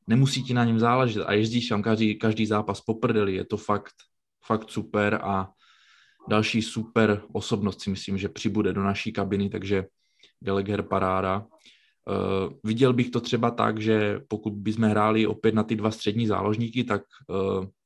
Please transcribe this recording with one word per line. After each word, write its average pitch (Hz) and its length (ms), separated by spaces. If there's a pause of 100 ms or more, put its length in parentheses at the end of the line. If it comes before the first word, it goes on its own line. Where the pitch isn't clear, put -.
nemusí 131 380
ti 123 100
na 123 100
něm 113 140
záležet 117 480
a - 60
jezdíš 113 360
tam 104 140
každý, 110 360
každý 110 280
zápas 104 340
po 110 140
prdeli, 110 400
je 95 100
to - 120
fakt, - 380 (520)
fakt - 240
super 104 520
a 95 260 (800)
další 107 340
super 107 600 (100)
osobnost 104 480
si - 100
myslím, 98 280
že 98 100
přibude 101 440
do 98 100
naší 101 300
kabiny, 98 380
takže 95 340 (560)
Gallagher 98 420
paráda. 95 640 (640)
Eh, 95 460 (100)
viděl 117 280
bych 120 180
to 120 100
třeba 117 300
tak, 110 300
že 107 480
pokud 104 240
bychom 107 320
hráli 107 420
opět 107 280
na 107 80
ty 110 140
dva 107 140
střední 110 360
záložníky, 107 580
tak, 104 180 (280)
eh, 95 360 (180)